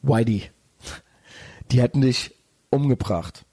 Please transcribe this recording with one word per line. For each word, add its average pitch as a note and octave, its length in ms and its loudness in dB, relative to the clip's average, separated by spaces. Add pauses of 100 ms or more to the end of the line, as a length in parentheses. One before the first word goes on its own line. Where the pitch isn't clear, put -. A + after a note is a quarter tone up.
Whitey. A2+ 500 0 (1200)
Die B2 120 4
hätten B2 180 0
dich B2+ 340 0 (360)
umgebracht. A#2+ 840 -2